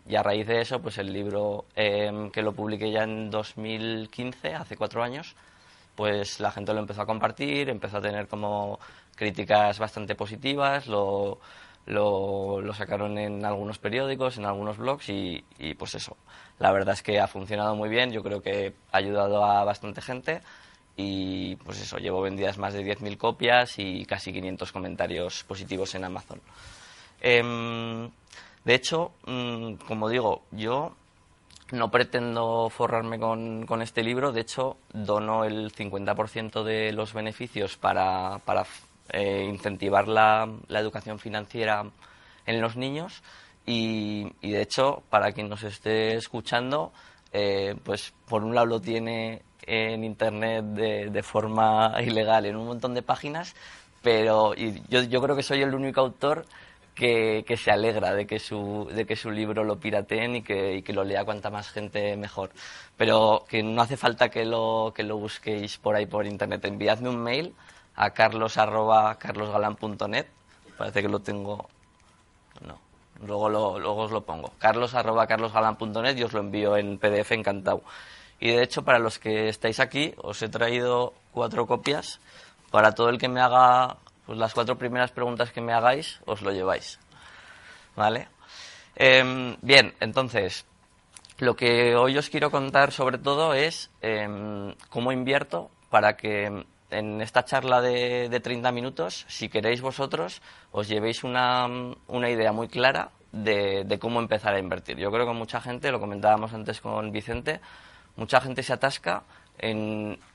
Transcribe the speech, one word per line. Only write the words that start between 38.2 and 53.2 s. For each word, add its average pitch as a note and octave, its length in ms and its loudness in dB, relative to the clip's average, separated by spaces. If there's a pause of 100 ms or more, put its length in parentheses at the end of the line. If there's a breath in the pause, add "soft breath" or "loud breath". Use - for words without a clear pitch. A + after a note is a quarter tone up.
para, G2 200 0 (440)
eh, G2 400 0
incentivar G2 580 0
la, A2 420 4 (200)
la G#2+ 100 -2
educación G#2+ 400 -6
financiera G#2+ 640 -4 (600 loud breath)
en A2+ 160 0
los A2+ 160 -2
niños C#3+ 440 -8 (440 loud breath)
y, A2 720 -2
y, G2+ 120 -6
de G2+ 100 0
hecho, C3+ 480 0
para G2+ 240 4
quien G#2 160 -6
nos G#2 140 -10
esté A2 520 -2
escuchando, B2 800 -4 (400 loud breath)
eh, G2+ 500 0
pues - 300 -6 (160)
por A2 160 0
un A2+ 100 -2
lado A#2 120 6
lo A2+ 120 0
tiene A2+ 640 -6 (240)
en A2 400 0
internet A2 580 0
de, G#2+ 460 -2
de G#2 140 -2
forma A2 720 4
<laughs> A#2 40 0
ilegal A2 440 4
en G#2 100 -2
un A2+ 120 -6
montón A#2+ 260 -4
de B2 80 -2
páginas, D3 540 -4 (460 loud breath)